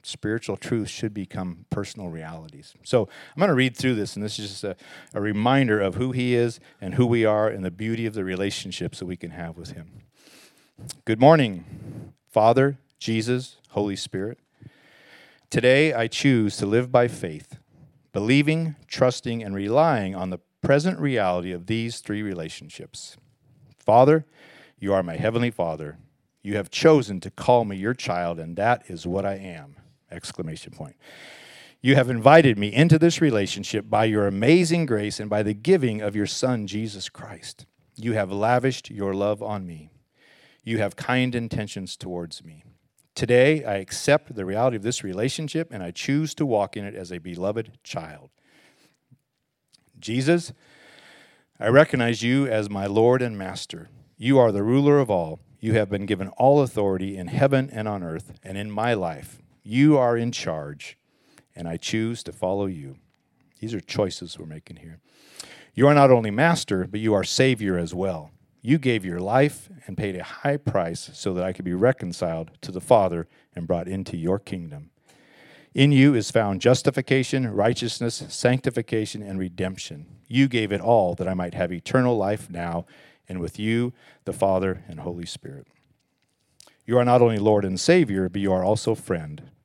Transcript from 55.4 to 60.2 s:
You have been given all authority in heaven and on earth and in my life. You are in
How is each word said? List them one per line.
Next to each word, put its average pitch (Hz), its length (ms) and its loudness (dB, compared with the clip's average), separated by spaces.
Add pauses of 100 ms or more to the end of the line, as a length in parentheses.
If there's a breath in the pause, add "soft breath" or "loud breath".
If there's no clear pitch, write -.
You 113 140 0
have 107 140 2
been 98 180 -4
given 98 240 -4
all 139 300 4
authority 98 560 -2
in 90 120 -10
heaven 135 440 0
and 110 140 -6
on 104 160 -6
earth 82 400 -10
and 95 160 -10
in 104 100 -8
my 110 260 -2
life. 82 440 -6 (240)
You 139 340 4
are 120 200 2
in 117 160 -2